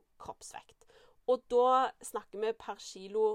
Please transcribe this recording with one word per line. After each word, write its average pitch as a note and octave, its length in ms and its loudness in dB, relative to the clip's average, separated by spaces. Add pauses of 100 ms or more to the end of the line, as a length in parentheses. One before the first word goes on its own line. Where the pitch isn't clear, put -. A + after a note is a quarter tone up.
(180)
kroppsvekt. - 720 -18 (400)
Og B3 220 2
da B3 420 4 (100)
snakker - 380 -12
vi A3 140 -2
per G3+ 260 -12
kilo G3 560 -2